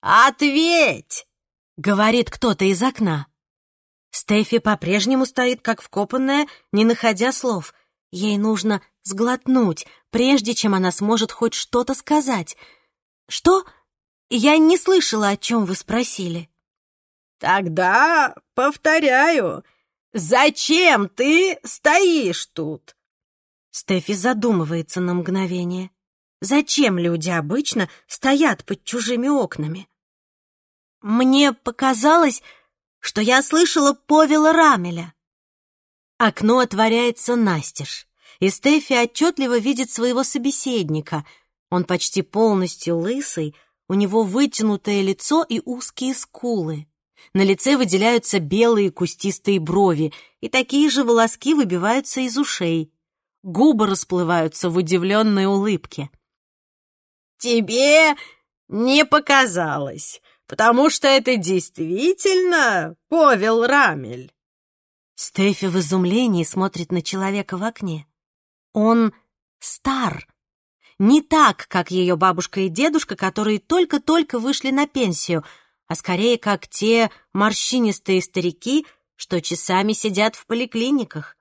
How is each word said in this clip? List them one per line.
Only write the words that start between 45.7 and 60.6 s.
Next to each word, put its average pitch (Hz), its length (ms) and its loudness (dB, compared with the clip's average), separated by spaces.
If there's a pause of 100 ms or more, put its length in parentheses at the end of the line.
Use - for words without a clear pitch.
скулы. 165 760 -6 (460)
На 190 100 2
лице 196 320 2
выделяются 220 640 0
белые 202 520 2
кустистые 196 680 -2
брови, 160 540 0 (260)
и - 80 -10
такие 269 420 0
же 277 140 0
волоски 233 500 0
выбиваются 233 680 0
из 247 160 -4
ушей. 165 560 -4 (480)
Губы 208 460 2
расплываются 175 840 0
в 165 80 -2
удивлённой 190 680 2
улыбке. 196 640 -2 (1300)
«Тебе 277 760 2 (540)
не 262 340 2
показалось, 175 1160 -2 (260)
потому 240 420 2